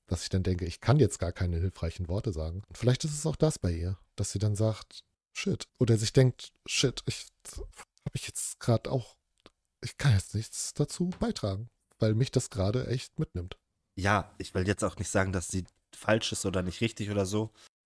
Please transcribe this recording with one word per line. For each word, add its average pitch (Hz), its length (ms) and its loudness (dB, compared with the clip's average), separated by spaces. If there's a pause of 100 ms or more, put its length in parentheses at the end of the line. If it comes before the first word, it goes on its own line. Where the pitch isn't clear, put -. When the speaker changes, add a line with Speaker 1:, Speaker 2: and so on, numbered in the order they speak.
Speaker 1:
dass - 160 -2
ich - 60 -6
dann 92 140 2
denke, 90 220 0
ich - 160 -6
kann 143 180 4
jetzt 117 200 4
gar 87 140 -2
keine 87 260 0
hilfreichen 85 500 -2
Worte 98 240 -2
sagen. 80 360 -6
Und - 100 -16
vielleicht 127 260 4
ist 151 80 -4
es 147 140 -6
auch 147 100 0
das 156 220 2
bei 90 140 0
ihr, 85 260 -2 (180)
dass - 160 -2
sie 101 60 -4
dann 104 180 2
sagt, - 480 -2 (300)
„Shit.“ - 340 -4 (100)
Oder 117 200 6
sich 110 140 -2
denkt, - 400 4 (140)
„Shit, - 400 0
ich, - 200 -6 (800)
hab - 100 -8
ich - 120 -8
jetzt - 340 -8
grad - 280 2
auch, - 280 -4 (680)
ich - 160 -10
kann 139 160 4
jetzt - 200 0
nichts - 400 -6
dazu 175 360 -2 (100)
beitragen, 113 480 -2 (300)
weil 110 160 4
mich 120 160 2
das - 200 0
gerade 107 380 0
echt - 300 -4
mitnimmt.“ 90 380 -6 (380)
Speaker 2:
Ja, 98 440 2
ich - 160 -10
will 92 120 2
jetzt 104 180 2
auch 92 120 0
nicht - 140 -6
sagen, 95 220 2
dass 92 160 -2
sie 92 160 -2 (300)
falsch - 380 0
ist - 140 -4
oder 92 160 0
nicht 90 180 -6
richtig 110 300 -2
oder 101 160 2
so. 107 260 -2 (340)